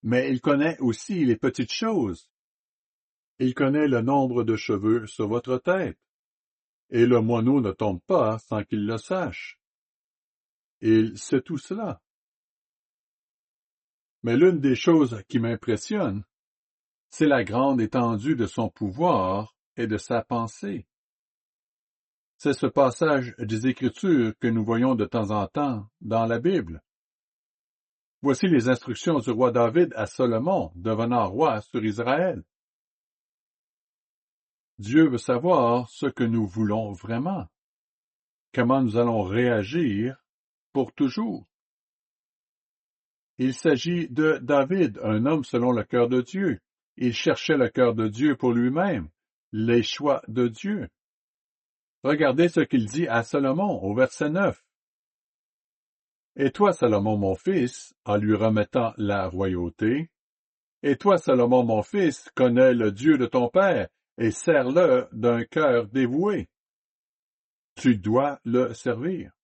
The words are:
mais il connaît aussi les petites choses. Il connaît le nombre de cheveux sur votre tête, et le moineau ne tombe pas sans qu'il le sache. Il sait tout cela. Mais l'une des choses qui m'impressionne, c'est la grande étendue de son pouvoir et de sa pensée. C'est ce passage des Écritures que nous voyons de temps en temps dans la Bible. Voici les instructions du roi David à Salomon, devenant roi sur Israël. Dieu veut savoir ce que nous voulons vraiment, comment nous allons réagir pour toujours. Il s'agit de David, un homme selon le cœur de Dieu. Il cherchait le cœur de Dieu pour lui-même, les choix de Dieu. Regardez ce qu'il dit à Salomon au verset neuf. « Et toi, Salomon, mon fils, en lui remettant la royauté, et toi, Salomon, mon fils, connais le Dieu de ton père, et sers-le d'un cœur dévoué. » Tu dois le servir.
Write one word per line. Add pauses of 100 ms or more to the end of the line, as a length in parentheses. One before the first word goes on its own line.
mais
il
connaît
aussi
les
petites
choses. (1080)
Il
connaît
le
nombre
de
cheveux
sur
votre
tête, (920)
et
le
moineau
ne
tombe
pas
sans
qu'il
le
sache. (1200)
Il
sait
tout
cela. (2250)
Mais
l'une
des
choses
qui
m'impressionne, (880)
c'est
la
grande
étendue
de
son
pouvoir (220)
et
de
sa
pensée. (1500)
C'est
ce
passage
des
Écritures
que
nous
voyons
de
temps
en
temps (140)
dans
la
Bible. (1400)
Voici
les
instructions
du
roi
David
à
Salomon,
devenant
roi
sur
Israël. (2250)
Dieu
veut
savoir
ce
que
nous
voulons
vraiment, (1080)
comment
nous
allons
réagir (520)
pour
toujours. (1900)
Il
s'agit
de
David,
un
homme
selon
le
cœur
de
Dieu. (380)
Il
cherchait
le
cœur
de
Dieu
pour
lui-même, (440)
les
choix
de
Dieu. (1120)
Regardez
ce
qu'il
dit
à
Salomon
au
verset
neuf. « (1700)
Et
toi,
Salomon,
mon
fils, (120)
en
lui
remettant
la
royauté, (720)
et
toi,
Salomon,
mon
fils,
connais
le
Dieu
de
ton
père, (280)
et
sers-le
d'un
cœur
dévoué. » (1300)
Tu
dois
le
servir. (120)